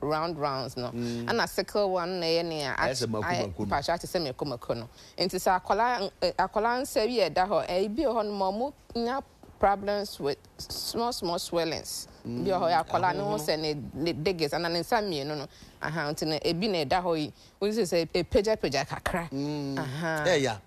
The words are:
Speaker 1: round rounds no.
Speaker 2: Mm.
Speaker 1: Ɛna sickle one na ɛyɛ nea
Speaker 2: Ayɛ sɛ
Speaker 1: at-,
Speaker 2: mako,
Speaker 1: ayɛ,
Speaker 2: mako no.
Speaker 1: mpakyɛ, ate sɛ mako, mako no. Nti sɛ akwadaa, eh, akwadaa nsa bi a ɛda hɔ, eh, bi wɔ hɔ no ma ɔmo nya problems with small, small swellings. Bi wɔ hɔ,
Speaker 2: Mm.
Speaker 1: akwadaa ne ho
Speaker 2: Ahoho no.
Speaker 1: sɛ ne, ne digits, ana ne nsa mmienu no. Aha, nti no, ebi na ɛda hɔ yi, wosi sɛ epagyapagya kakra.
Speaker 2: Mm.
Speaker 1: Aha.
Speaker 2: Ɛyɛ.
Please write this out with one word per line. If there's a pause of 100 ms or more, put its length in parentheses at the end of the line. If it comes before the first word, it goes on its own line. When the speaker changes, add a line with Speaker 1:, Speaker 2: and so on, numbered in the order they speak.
Speaker 1:
round
rounds
no.
Speaker 2:
Mm.
Speaker 1:
Ɛna
sickle
one
na
ɛyɛ
nea
Speaker 2:
Ayɛ
sɛ
Speaker 1:
at-,
Speaker 2:
mako,
Speaker 1:
ayɛ,
Speaker 2:
mako
no.
Speaker 1:
mpakyɛ,
ate
sɛ
mako,
mako
no. (300)
Nti
sɛ
akwadaa, (100)
eh,
akwadaa
nsa
bi
a
ɛda
hɔ,
eh,
bi
wɔ
hɔ
no
ma
ɔmo (240)
nya (360)
problems
with (200)
small,
small
swellings. (180)
Bi
wɔ
hɔ,
Speaker 2:
Mm.
Speaker 1:
akwadaa
ne
ho (120)
Speaker 2:
Ahoho
no.
Speaker 1:
sɛ
ne, (200)
ne
digits,
ana
ne
nsa
mmienu
no. (360)
Aha,
nti
no,
ebi
na
ɛda
hɔ
yi, (300)
wosi
sɛ
epagyapagya
kakra.
Speaker 2:
Mm.
Speaker 1:
Aha.
Speaker 2:
Ɛyɛ.